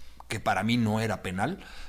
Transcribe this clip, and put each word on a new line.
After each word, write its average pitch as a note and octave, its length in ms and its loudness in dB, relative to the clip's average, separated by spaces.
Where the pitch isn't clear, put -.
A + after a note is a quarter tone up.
que A2 120 -4
para G2 220 2
mí A#2 160 4
no A2 240 4
era G2 220 0
penal, G2+ 340 0